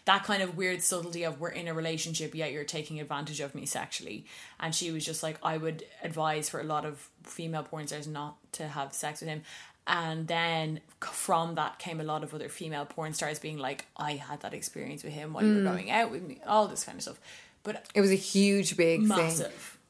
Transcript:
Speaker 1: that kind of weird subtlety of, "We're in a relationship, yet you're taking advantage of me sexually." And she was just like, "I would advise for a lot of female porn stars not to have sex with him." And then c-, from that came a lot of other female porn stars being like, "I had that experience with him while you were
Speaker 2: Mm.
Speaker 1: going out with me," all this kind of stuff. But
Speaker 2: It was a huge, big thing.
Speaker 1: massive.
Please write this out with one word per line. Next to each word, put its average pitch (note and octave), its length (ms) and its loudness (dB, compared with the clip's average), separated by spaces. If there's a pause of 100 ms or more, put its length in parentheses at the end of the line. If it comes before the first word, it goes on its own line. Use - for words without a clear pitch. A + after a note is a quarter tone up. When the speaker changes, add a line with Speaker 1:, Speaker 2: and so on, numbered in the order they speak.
Speaker 1:
that G3 180 8
kind G3 200 2
of F3+ 120 -2
weird F3+ 280 0
subtlety E3+ 400 0
of, D#3 160 -2
"We're E3 100 -2
in F3 180 -6
a E3 60 -2
relationship, D#3+ 640 -2
yet D#3+ 160 -2
you're D3 120 -6
taking D#3 360 -6
advantage D3 400 -4
of C#3 160 -6
me D3 100 -10
sexually." - 600 -6 (340)
And D#3+ 160 -2
she E3+ 160 0
was D#3 120 -2
just D#3+ 200 -2
like, D#3 180 -4
"I D#3+ 160 0
would D#3 260 -2 (200)
advise D#3 440 0
for D3+ 120 -4
a C#3 40 -4
lot D3+ 220 -2
of D3 240 -10 (140)
female D#3+ 400 -6
porn D3+ 240 -8
stars D3 180 -6
not D3 300 -8 (180)
to D#3 140 -6
have C#3+ 260 -6
sex D3+ 280 -6
with E3 80 -6
him." D#3 120 -4 (460)
And E3 400 0
then E3 520 2 (240)
c-, - 80 -6
from E3 440 2
that D#3 240 -2
came E3 200 -6
a D#3 40 -4
lot D#3 200 -2
of D3+ 120 -8
other D3+ 140 -8
female D#3 360 -6
porn D#3 300 -6
stars D3+ 240 -2
being D#3 180 -6
like, C#3 280 -6 (120)
"I D3 160 -2
had C#3+ 280 -8
that - 120 -8
experience - 500 -6
with D3 100 -8
him D3+ 200 -8
while D#3 100 0
you G#3+ 120 6
were G3+ 60 4
Speaker 2:
Mm. F#3 120 4
Speaker 1:
going F3+ 180 -4
out A3+ 200 2
with E3+ 100 -6
me," - 240 -12
all G#3+ 220 6
this - 160 -4
kind - 140 -10
of - 40 -12
stuff. - 180 -8 (440)
But - 220 -8 (100)
Speaker 2:
It G#3 60 10
was G3 100 8
a G3 40 8
huge, G3 640 6
big E3 220 8
thing. G#3+ 80 8
Speaker 1:
massive. E3 720 2 (100)